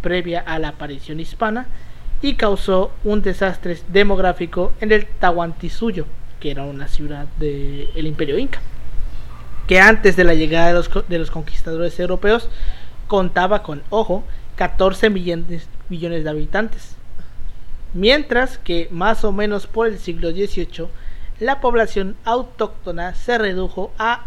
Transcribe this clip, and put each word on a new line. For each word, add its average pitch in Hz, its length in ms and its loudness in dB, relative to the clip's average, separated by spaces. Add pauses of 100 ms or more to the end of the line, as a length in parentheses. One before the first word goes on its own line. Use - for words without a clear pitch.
previa 175 380 -2
a 160 180 -6
la 156 120 -2
aparición 147 500 -10
hispana 220 480 -4 (540)
y 277 120 2
causó 196 580 2 (120)
un 208 180 2
desastre 180 560 0 (120)
demográfico 185 920 4
en 214 100 0
el 208 140 4
Tahuantinsuyo, 170 1000 0 (340)
que 151 120 -4
era 139 120 -4
una 139 240 -8
ciudad 147 400 2 (100)
del 143 680 0
Imperio 151 320 0
Inca, 277 200 2 (1080)
que 185 120 6
antes 202 360 6
de 180 80 6
la 175 100 10
llegada 160 360 6
de 175 40 8
los 170 160 4
co-, 196 140 2
de 170 160 -2
los 156 100 -2
conquistadores 165 680 0
europeos 185 500 2 (580)
contaba 185 560 2
con, 147 280 -8
ojo, 202 320 0 (320)
catorce 190 560 2
millones, 170 580 -2 (180)
millones 170 360 -4
de 156 80 -4
habitantes, 180 640 -2 (1000)
mientras 247 640 0
que 170 340 0
más 196 320 2
o 214 80 4
menos 208 360 0
por 226 200 0
el 196 120 -4
siglo 170 340 -2
dieciocho 175 560 -2 (500)
la 269 220 -2
población 220 540 0 (100)
autóctona 202 880 -4
se 240 240 0
redujo 185 600 -4
a 233 280 -2